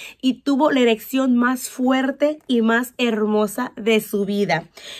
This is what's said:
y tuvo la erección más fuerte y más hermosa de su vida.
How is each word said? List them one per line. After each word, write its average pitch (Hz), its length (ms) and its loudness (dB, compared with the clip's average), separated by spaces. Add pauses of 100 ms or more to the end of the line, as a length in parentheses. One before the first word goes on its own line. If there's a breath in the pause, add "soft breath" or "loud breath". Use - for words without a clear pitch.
(200 loud breath)
y 262 220 0
tuvo 285 300 2
la 269 80 2
erección 247 560 2
más 254 320 0
fuerte 262 800 0
y 240 140 2
más 233 360 0
hermosa 214 800 -2
de 220 240 2
su 208 240 -2
vida. 190 440 -2 (320 loud breath)